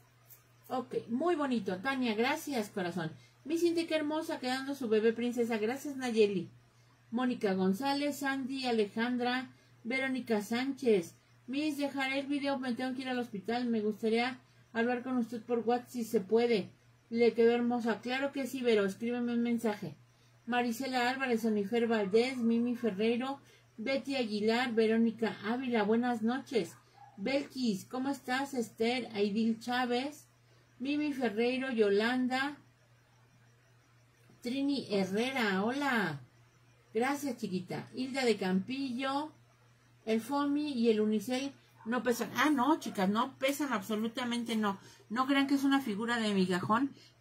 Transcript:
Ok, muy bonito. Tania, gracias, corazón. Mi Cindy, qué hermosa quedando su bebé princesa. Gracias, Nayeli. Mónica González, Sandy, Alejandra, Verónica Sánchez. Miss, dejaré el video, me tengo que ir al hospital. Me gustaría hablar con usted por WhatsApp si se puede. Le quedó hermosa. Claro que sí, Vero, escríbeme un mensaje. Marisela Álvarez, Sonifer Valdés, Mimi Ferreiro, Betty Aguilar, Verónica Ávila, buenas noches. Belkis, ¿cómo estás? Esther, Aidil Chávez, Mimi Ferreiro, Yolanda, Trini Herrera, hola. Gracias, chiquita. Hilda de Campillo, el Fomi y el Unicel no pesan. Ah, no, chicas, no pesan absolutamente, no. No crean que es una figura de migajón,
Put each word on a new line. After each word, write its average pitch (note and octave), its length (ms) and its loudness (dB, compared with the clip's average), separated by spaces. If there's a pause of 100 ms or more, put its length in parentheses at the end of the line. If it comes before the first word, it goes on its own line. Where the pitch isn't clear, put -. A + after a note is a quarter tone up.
(680)
Ok, - 400 -4
muy D#4+ 280 2
bonito. A#3 420 0
Tania, B3+ 380 0
gracias, B3+ 540 0
corazón. F3 420 -4 (320)
Mi D#4 140 -2
Cindy, E4 280 2
qué D#4+ 100 -2
hermosa D#4 440 -2
quedando C4 360 -4
su A#3+ 140 -4
bebé A3 240 4
princesa. A#3 440 -2
Gracias, C4+ 380 -4
Nayeli. A3 560 2 (600)
Mónica A#3 420 0
González, C#4 640 0
Sandy, C4+ 460 -4
Alejandra, A#3+ 840 0 (340)
Verónica B3+ 580 -2
Sánchez. A#3 760 0 (320)
Miss, C#4+ 300 -2
dejaré C4+ 420 -2
el C#4 80 -6
video, C#4 320 -2
me B3+ 140 -4
tengo B3+ 200 -4
que B3+ 80 -8
ir C4 80 -6
al B3 100 -2
hospital. A#3+ 460 -4
Me A3+ 160 0
gustaría A3+ 580 0 (340)
hablar A#3+ 280 0
con B3+ 160 -2
usted A#3 240 -2
por A#3+ 180 0
WhatsApp A#3+ 300 0
si A#3+ 140 -6
se A3 180 0
puede. A3 500 2 (380)
Le A#3 240 4
quedó A#3 180 6
hermosa. A#3+ 480 2
Claro C4 320 -2
que C#4 160 -4
sí, C4 140 -6
Vero, A3 240 4
escríbeme A#3+ 480 -2
un A#3 80 2
mensaje. A3+ 560 -2 (480)
Marisela B3 640 0
Álvarez, B3+ 320 0
Sonifer A3+ 460 0
Valdés, A3+ 500 2
Mimi A#3 380 2
Ferreiro, A3+ 640 -2 (360)
Betty C4+ 380 -2
Aguilar, A3+ 580 0
Verónica A3+ 720 2
Ávila, A#3+ 380 0
buenas A#3 380 2
noches. A#3 520 -2 (440)
Belkis, B3 680 -2
¿cómo C4 240 -4
estás? C#4 440 -4
Esther, A#3 600 -2
Aidil G#3+ 460 0
Chávez, B3 680 -2 (520)
Mimi D4 340 -2
Ferreiro, B3 580 0
Yolanda, B3 840 2 (1800)
Trini C#4 480 -2
Herrera, G3+ 720 0
hola. A#3 580 0 (720)
Gracias, C4+ 440 -2
chiquita. F3+ 560 -6
Hilda C4 320 -2
de A3 120 4
Campillo, C4 920 -2 (760)
el A3+ 140 2
Fomi C#4+ 540 0
y A#3 160 4
el G#3+ 100 6
Unicel A#3 540 0 (320)
no A#3 180 -2
pesan. A#3 320 0
Ah, C4+ 140 4
no, D4 300 4
chicas, G3 280 -2
no A#3 300 0
pesan C#4 340 0
absolutamente, A#3 840 -2
no. G#3 240 0 (300)
No B3+ 180 0
crean C#4 200 4
que C#4+ 80 2
es C4+ 80 2
una C#4 160 4
figura A#3 380 -2
de G#3+ 160 2
migajón, F#3+ 580 2 (300)